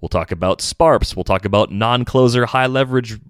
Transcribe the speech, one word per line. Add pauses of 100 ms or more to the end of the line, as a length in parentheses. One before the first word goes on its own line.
We'll
talk
about
sparps.
We'll
talk
about
non-closer,
high-leverage (120)